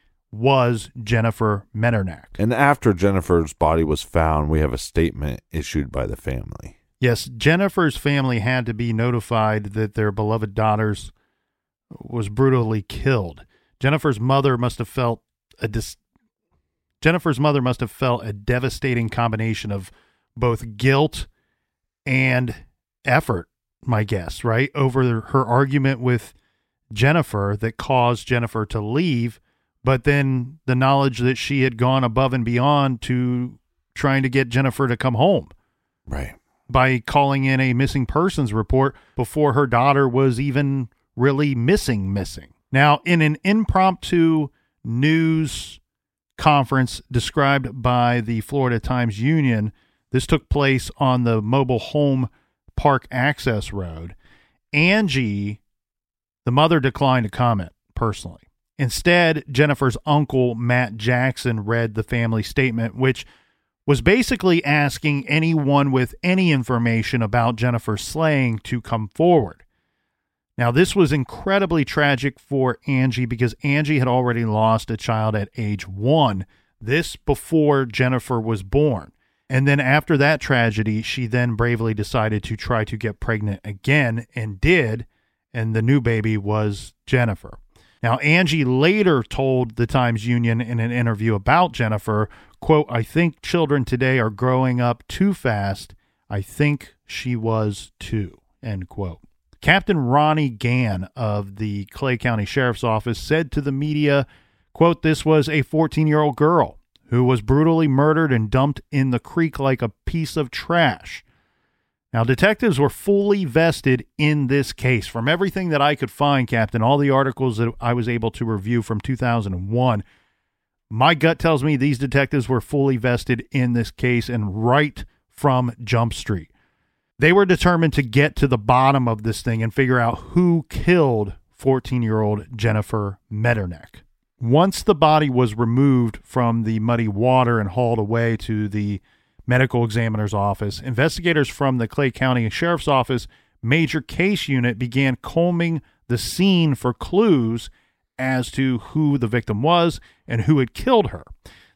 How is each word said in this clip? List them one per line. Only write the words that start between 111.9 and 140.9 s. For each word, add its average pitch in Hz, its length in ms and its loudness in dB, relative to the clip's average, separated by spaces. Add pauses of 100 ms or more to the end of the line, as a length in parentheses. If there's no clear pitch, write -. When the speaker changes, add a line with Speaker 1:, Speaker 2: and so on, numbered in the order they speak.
Speaker 1:
Now, 113 100 0
detectives 180 560 0
were 139 100 2
fully 202 540 0
vested 143 640 0 (120)
in 147 300 0
this 135 240 0
case. 127 340 -2
From 117 220 -6
everything 180 420 -2
that 147 120 0
I 147 140 2
could 131 140 -4
find, 143 380 2
Captain, 113 340 0
all 131 160 2
the 143 120 2
articles 135 480 0
that 117 240 -2
I 120 120 -2
was 120 140 -2
able 113 240 -2
to - 140 -6
review 110 360 -2
from 104 200 -4
two 131 160 -4
thousand 117 360 -2
and 92 160 -6
one, 117 320 0 (880)
my 127 240 2
gut 160 260 0
tells 156 220 2
me 151 140 2
these 135 220 0
detectives 135 500 0
were 123 140 0
fully 139 340 0
vested 120 560 -2
in 127 220 0
this 117 180 -2
case 123 380 -2
and 107 360 -4
right 143 380 2 (240)
from 127 460 0 (100)
Jump 113 300 0
Street. - 380 -6 (680)
They 156 140 4
were 202 120 6
determined 170 480 4
to 151 80 0
get 135 360 0
to 143 100 2
the 127 100 0
bottom 127 520 2
of 107 140 -4
this 110 180 -4
thing 113 200 -2
and 113 120 -2
figure 127 260 2
out 117 200 0 (120)
who 170 380 2
killed 127 640 2 (180)
fourteen-year-old 113 1080 -2
Jennifer 107 640 -2 (100)
Metternich. 107 720 -4 (360)
Once 151 440 2
the 196 120 4
body 151 340 4
was 123 280 0
removed 120 640 2
from 117 400 0
the 110 160 -2
muddy 117 300 0
water 120 500 2
and 101 120 -2
hauled 117 280 0
away 117 380 0
to 107 320 -4
the 104 320 -4 (460)
medical 123 380 2
examiner's 110 480 -2
office, 101 480 -2
investigators 151 640 0